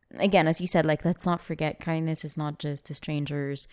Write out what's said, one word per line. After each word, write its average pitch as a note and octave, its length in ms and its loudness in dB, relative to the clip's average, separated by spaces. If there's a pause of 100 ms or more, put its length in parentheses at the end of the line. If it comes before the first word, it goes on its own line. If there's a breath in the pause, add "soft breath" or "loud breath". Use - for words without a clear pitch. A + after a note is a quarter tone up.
(200)
again, F#3 300 6
as D#3+ 100 2
you F3+ 80 -2
said, D#3+ 180 4
like, D3+ 200 2
let's E3+ 200 2
not F3 140 2
forget, D#3 400 -4
kindness D#3+ 460 -2
is D3 100 -6
not D3+ 240 -4
just D3 280 -6
to D3+ 60 -10
strangers, C#3+ 800 -4